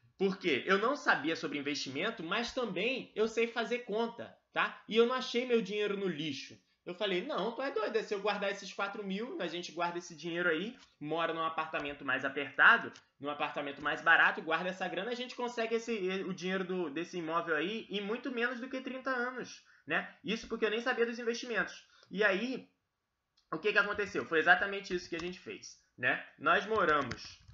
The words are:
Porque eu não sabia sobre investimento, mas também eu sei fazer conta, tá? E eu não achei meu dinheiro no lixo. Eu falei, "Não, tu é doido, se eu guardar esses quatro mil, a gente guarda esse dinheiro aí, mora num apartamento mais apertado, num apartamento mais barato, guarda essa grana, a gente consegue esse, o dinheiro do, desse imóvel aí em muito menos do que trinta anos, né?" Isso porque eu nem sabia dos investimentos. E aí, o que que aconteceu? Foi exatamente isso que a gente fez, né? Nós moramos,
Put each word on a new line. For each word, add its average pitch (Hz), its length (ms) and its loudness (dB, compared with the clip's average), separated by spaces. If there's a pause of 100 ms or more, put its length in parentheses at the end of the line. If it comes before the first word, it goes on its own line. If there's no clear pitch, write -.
(180)
Porque 185 480 0
eu 196 140 4
não 247 160 2
sabia 160 400 0
sobre 147 240 -4
investimento, 147 640 -4
mas 214 300 -2
também 220 600 -2
eu 220 140 2
sei 226 180 2
fazer 233 340 -2
conta, 208 560 -4 (160)
tá? 185 360 -2
E 196 80 -2
eu 233 100 8
não 240 80 0
achei 247 320 0
meu 233 160 4
dinheiro 202 340 0
no 196 120 -2
lixo. 147 500 -6 (260)
Eu 180 120 -10
falei, 190 280 0
"Não, 240 280 -2
tu 247 100 -6
é 277 80 0
doido, 247 320 0
se 208 140 -2
eu 196 60 -4
guardar 196 280 0
esses 196 240 -8
quatro 202 300 -4
mil, 220 360 -4
a 185 60 -2
gente 165 280 -6
guarda 175 260 -2
esse 175 160 -14
dinheiro 170 340 0
aí, 180 260 0 (240)
mora 160 340 0
num 160 100 -2
apartamento 156 600 -4
mais 135 220 0
apertado, 143 680 6 (280)
num 139 100 -4
apartamento 143 520 -4
mais 147 200 0
barato, 170 400 6
guarda 160 280 0
essa 185 180 -4
grana, 180 240 -4
a 240 40 -2
gente 247 200 -8
consegue 233 400 -2
esse, 196 480 0
o 185 100 -4
dinheiro 185 300 -2
do, 180 260 -2
desse 170 280 -6
imóvel 165 380 0
aí 190 340 0
em 202 120 -2
muito 240 300 -4
menos 240 280 0
do 262 100 -8
que 262 120 -4
trinta 262 300 -4
anos, 247 520 -4 (220)
né?" 175 380 -4
Isso 214 240 -4
porque 226 180 -2
eu 208 60 2
nem 226 100 -2
sabia 233 240 2
dos 233 140 -6
investimentos. 233 680 -2 (240)
E 185 140 0
aí, 214 440 2 (840)
o 160 80 -4
que 202 140 2
que 208 40 6
aconteceu? 196 480 0
Foi 160 140 4
exatamente 196 560 4
isso - 140 -4
que 170 60 -4
a 165 40 -4
gente 180 200 -6
fez, - 380 -12 (200)
né? 127 280 0 (140)
Nós 175 260 4
moramos, 151 880 0